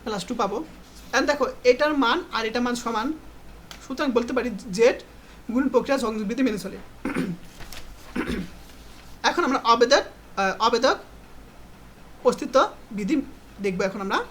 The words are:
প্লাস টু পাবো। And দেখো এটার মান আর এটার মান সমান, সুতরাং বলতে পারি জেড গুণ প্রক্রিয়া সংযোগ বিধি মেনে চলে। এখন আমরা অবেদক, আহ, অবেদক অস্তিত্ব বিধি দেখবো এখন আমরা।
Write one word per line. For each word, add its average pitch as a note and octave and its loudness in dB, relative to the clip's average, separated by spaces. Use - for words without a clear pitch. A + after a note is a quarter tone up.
প্লাস G#3 -4
টু B3+ -4
পাবো। G3+ 0
And C4+ 4
দেখো C#4+ 2
এটার D4 4
মান B3+ 4
আর A3+ 0
এটার A#3+ 0
মান A#3+ 0
সমান, A3+ -2
সুতরাং C#4+ -2
বলতে A#3+ 2
পারি B3 0
জেড A#3+ 6
গুণ C4+ 4
প্রক্রিয়া C4 4
সংযোগ A3 -2
বিধি B3 0
মেনে G#3 0
চলে। F#3+ -10
এখন E4+ 2
আমরা B3+ 0
অবেদক, B3 6
আহ, - -2
অবেদক B3 4
অস্তিত্ব B3 0
বিধি G#3 0
দেখবো G3 -2
এখন G3+ -6
আমরা। A#3 0